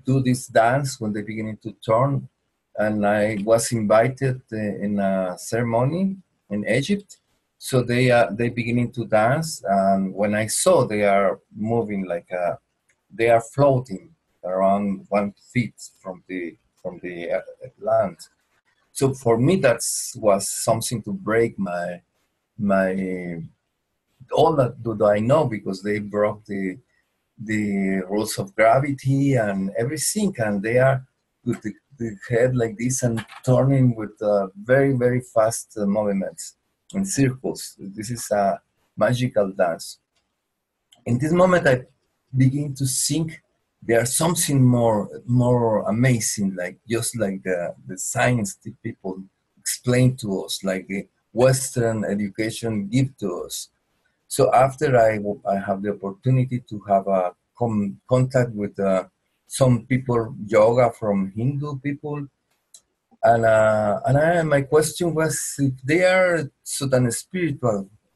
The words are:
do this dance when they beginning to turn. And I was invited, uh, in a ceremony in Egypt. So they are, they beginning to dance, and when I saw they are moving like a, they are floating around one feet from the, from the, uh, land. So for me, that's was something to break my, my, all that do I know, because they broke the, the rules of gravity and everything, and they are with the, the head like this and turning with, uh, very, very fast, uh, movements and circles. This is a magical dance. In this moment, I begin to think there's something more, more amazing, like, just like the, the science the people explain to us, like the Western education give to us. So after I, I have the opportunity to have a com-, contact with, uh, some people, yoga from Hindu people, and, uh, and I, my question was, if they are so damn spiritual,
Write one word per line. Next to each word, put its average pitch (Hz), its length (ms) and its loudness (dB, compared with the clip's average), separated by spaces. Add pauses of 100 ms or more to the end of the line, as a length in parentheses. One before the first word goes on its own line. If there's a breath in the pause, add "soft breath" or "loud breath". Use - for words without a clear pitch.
do 135 160 0
this 123 260 -2
dance 127 520 0
when 107 140 -4
they 107 80 -6
beginning 110 420 -10
to 110 100 -12 (120)
turn. 131 420 0 (480)
And 104 320 0
I 107 380 2
was 113 260 2
invited, 123 680 2 (100)
uh, 110 60 -8
in 104 420 -4
a 95 380 -2
ceremony 131 800 -2 (320)
in 104 180 -4
Egypt. 139 500 -2 (400)
So 127 240 0
they 123 300 2
are, 120 200 4
they 117 180 -2
beginning 117 420 -2
to 113 140 -8
dance, 120 600 0
and 95 480 2
when 104 220 -2
I 107 100 -2
saw 147 400 2
they 104 180 -2
are 98 360 2 (160)
moving 104 500 -2
like 87 240 -8
a, 87 300 -4 (520)
they 113 180 0
are 117 120 6
floating 131 680 0 (340)
around 98 680 0
one 101 240 0 (180)
feet 107 220 -2 (260)
from 90 280 -14
the, 87 300 -10 (220)
from 90 220 -12
the, 87 300 -10
uh, 92 100 -2 (380)
land. 104 380 -2 (760)
So 131 240 0
for 117 240 2
me, 160 160 4
that's - 600 -2
was 101 300 2
something 117 560 -4
to 104 100 -8
break 110 440 -2
my, 87 440 -6 (580)
my, 92 840 -2 (880)
all 160 260 2
that 117 260 -2
do 110 200 -2
I 104 160 4
know, 139 260 2
because 101 360 -6
they 104 160 -2
broke 104 480 -2
the, 98 320 -6 (640)
the 101 600 -2
rules 104 360 -4
of 101 160 -8
gravity 139 840 2
and 98 440 -2
everything, 156 580 -2
and 104 240 -2
they 113 160 -2
are 131 260 2 (400)
with 117 200 -4
the, 104 100 -8 (240)
the 113 180 -8 (140)
head 127 260 2
like 113 220 -2
this 127 240 -4
and 113 240 -2 (180)
turning 127 520 4
with, 104 260 -10
uh, 101 280 2 (120)
very, 135 320 4
very 123 280 0
fast, - 560 0
uh, 104 80 -2
movements 101 720 -2 (360)
and - 120 -2
circles. - 760 -4
This 104 320 -12
is 113 180 -10
a 98 320 0 (340)
magical 110 560 0
dance. 87 460 -4 (1080)
In 120 100 0
this 156 160 0
moment, 180 340 4
I 127 140 4 (560)
begin 139 380 2
to 135 100 -4
think 156 560 -4 (400)
there's 117 340 2
something 160 480 2
more, 117 460 4 (160)
more 120 640 2
amazing, 107 680 0
like, 90 220 -8 (100)
just 117 300 -4
like 98 260 -4
the, 87 300 -4 (140)
the 92 100 -12
science 123 640 -2
the - 80 -14 (120)
people 98 400 -12 (340)
explain 127 600 0
to 95 280 -6
us, - 180 -10
like 95 240 -6
the 95 200 -8 (260)
Western 117 720 2
education 104 800 -4
give 131 300 0
to 87 280 -6
us. - 240 -12 (580)
So - 260 2
after 135 420 2
I, 110 240 4 (320)
I 98 80 0
have 98 220 -4
the 101 180 -2
opportunity 127 720 -2
to 104 180 -10
have 98 200 2
a 92 260 0 (240)
com-, 104 500 -2
contact 127 440 2
with, 104 280 -6
uh, 95 260 0 (420)
some 127 400 2
people, 117 480 -2 (100)
yoga 117 460 6
from 98 440 -2
Hindu 139 440 -4
people, 143 480 -8 (1000)
and, 117 180 4
uh, 107 640 4
and 127 120 2
I, 165 260 2
my 147 180 2 (120)
question 156 420 2
was, 156 200 0 (220)
if 139 160 0 (100)
they 160 200 2
are 185 300 4 (280)
so - 260 -6
damn 127 220 2
spiritual, 123 800 -4 (260)